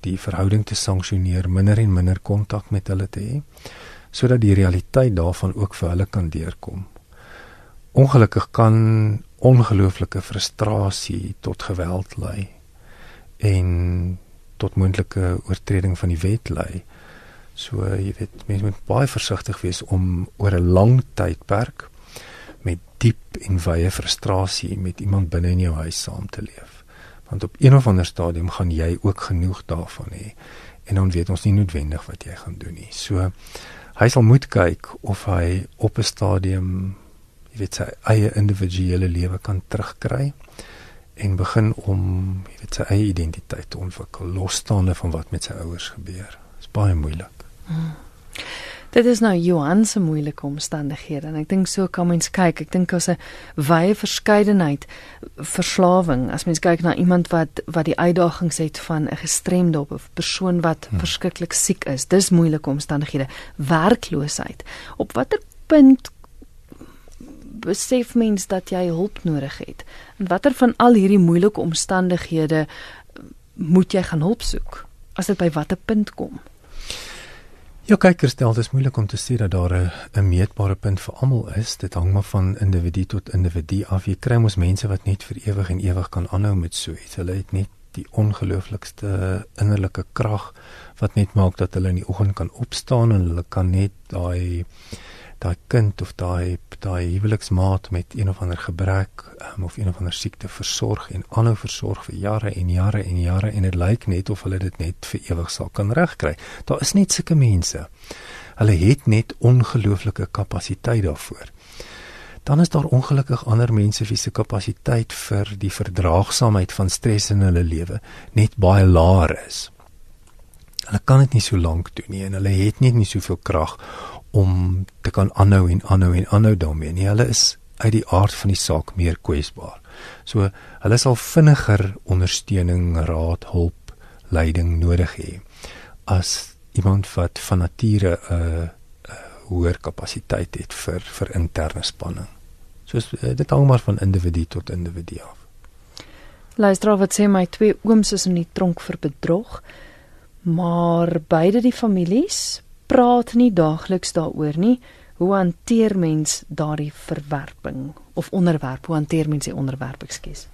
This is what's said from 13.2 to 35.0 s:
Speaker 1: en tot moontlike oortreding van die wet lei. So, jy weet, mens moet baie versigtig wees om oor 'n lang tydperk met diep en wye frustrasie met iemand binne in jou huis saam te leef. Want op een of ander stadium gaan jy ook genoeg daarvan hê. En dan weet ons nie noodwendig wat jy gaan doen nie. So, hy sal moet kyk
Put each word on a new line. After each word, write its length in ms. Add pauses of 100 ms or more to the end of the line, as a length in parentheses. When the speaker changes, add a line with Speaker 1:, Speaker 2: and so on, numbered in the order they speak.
Speaker 1:
en 300 (920)
tot 160
moontlike 600 (100)
oortreding 500
van 140
die 80
wet 320
lei. 300 (720)
So, 320
jy 300
weet, 300
mens 180
moet 220
baie 200
versigtig 560
wees 180
om 540
oor 180
'n 220
lang 240 (140)
tydperk 720 (760)
met 160 (200)
diep 500
en 160
wye 260
frustrasie 880
met 220
iemand 300
binne 200
in 100
jou 140
huis 280
saam 260
te 140
leef. 380 (500)
Want 120
op 160
een 180
of 100
ander 180
stadium 460
gaan 200
jy 300
ook 200
genoeg 460
daarvan 440
hê. 220 (520)
En 100
dan 160
weet 200
ons 120
nie 100
noodwendig 540
wat 180
jy 100
gaan 240
doen 160
nie. 160
So, 400 (720)
hy 80
sal 180
moet 240
kyk 400 (100)